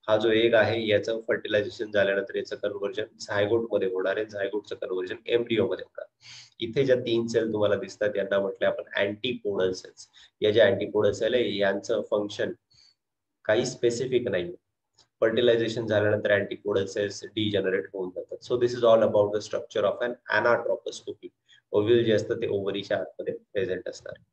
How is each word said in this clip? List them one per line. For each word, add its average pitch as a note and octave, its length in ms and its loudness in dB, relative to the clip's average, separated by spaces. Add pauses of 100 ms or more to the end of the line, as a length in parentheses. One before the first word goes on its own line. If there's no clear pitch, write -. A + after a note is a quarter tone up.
हा A2 100 4
जो A2 140 2
एग A#2 220 4
आहे A2 340 2
याचं G#2 400 2
fertilization A2 640 -2
झाल्यानंतर G2 440 0
याचं G2+ 200 -6
conversion G2+ 480 -6 (180)
झायगोट A2 500 0
मध्ये G2 160 0
होणार F#2 300 -2
आहे, G#2+ 80 -2
झायगोटचं G2+ 500 -6
conversion F#2 400 -6 (100)
embryo A2+ 420 0
मध्ये F2+ 200 -6
होणार. - 180 -16 (540)
इथे A2+ 260 -2
ज्या B2+ 100 4
तीन A#2 320 0
cell A2 260 0
तुम्हाला G#2 220 2
दिसतात G2+ 400 -4
यांना G2 240 0
म्हटलं G2 280 -2
आपण - 160 -2 (120)
अँटीपोडल G#2 760 -2
cells. - 380 -14 (320)
या G#2 100 4
ज्या G#2+ 140 8
अँटीपोडल G2+ 460 2
cell A2+ 220 0
आहे G2+ 240 0
यांचं G2+ 440 0 (100)
function G#2 400 -2 (920)
काही A#2+ 200 2
specific A#2+ 600 0
नाही. F2+ 280 -4 (640)
Fertilization A2+ 680 2
झाल्यानंतर G#2+ 460 2
अँटीपोडल G2+ 540 0
cells G2+ 400 -4
degenerate G2 580 -2 (100)
होऊन F#2 160 -6
जातात. - 280 -12 (140)
So B2 60 0
this A#2+ 200 2
is A#2+ 60 0
all A2+ 200 8
about G#2 280 2
the G#2 100 -2
structure G#2 440 -4
of A#2+ 220 -2
an B2 60 -6 (260)
anatropous A#2 560 0 (120)
ovule. - 200 -14 (440)
Ovule A2 320 4
जे A2 100 4
असतं - 220 0
ते A2+ 120 -4
ओव्हरीच्या G2 500 -4
आतमध्ये F#2 360 -8 (200)
present F#2 340 -4
असणार. - 260 -14 (200)